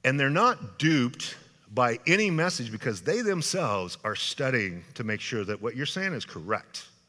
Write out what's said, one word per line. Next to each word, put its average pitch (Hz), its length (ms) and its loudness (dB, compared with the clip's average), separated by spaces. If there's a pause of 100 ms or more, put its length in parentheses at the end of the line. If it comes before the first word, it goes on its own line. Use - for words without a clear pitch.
And 135 160 2
they're 139 120 4
not 185 480 2
duped 143 580 2 (380)
by 120 320 2
any 196 240 4
message 160 420 0
because 107 300 -4
they 170 180 0
themselves 156 800 0
are 107 140 -2
studying 107 680 0 (120)
to 123 100 -6
make 107 160 -2
sure 110 240 -4
that 101 160 -4
what 113 160 -4
you're 139 80 -4
saying 185 300 -4
is 110 100 -6
correct. - 640 -6 (220)